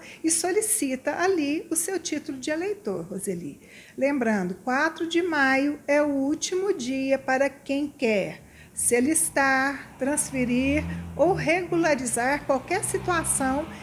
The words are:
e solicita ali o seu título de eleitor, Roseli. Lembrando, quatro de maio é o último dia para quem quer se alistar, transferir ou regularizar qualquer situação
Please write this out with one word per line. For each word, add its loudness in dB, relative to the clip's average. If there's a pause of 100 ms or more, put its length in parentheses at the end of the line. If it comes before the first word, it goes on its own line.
(220)
e 0
solicita 0
ali 0
o 0
seu -2
título -6
de -4
eleitor, -4
Roseli. -8 (360)
Lembrando, 0 (100)
quatro 0
de 2
maio 2
é 4
o 2
último 0
dia 0
para 2
quem -4
quer 0 (320)
se 2
alistar, 2
transferir 0 (360)
ou 6
regularizar 0
qualquer 0
situação 0 (160)